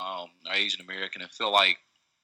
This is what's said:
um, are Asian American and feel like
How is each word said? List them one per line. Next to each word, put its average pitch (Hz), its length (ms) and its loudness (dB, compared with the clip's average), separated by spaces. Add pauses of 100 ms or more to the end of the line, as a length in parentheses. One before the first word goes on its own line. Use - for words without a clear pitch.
um, 90 260 -6 (180)
are 90 80 -2
Asian 101 260 -2
American 95 400 -10
and 90 100 -12
feel 110 200 -2
like 95 260 6 (460)